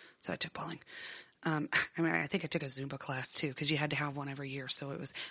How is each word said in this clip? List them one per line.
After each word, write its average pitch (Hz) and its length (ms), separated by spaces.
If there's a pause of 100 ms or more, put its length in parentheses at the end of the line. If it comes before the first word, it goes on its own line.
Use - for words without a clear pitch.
(200)
So - 120
I - 40
took - 160
bowling. 156 260 (640)
Um, 151 260 (140)
<laughs> - 160
I 165 40
mean, 160 100
I 165 160
think 190 160
I - 20
took 151 160
a 143 40
Zumba 135 340
class 127 320
too, 143 200
'cause 143 160
you 151 100
had 147 120
to 143 60
have 143 200
one 143 120
every 139 220
year. 135 180
So 139 240
it - 80
was 139 120 (180)